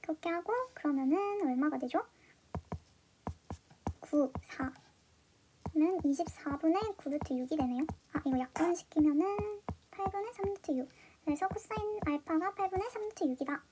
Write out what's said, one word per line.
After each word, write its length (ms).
그렇게 280
하고 240
그러면은 440
얼마가 340
되죠? 280
구, 180
사는 1600
이십사 540
분의 240
구 120
루트 240
육이 220
되네요. 300
아, 140
이거 120
약분시키면은 1200
팔 220
분의 220
삼 140
루트 300
육. 120
그래서 240
코사인 580
알파가 480
팔 160
분의 200
삼 140
루트 200
육이다. 480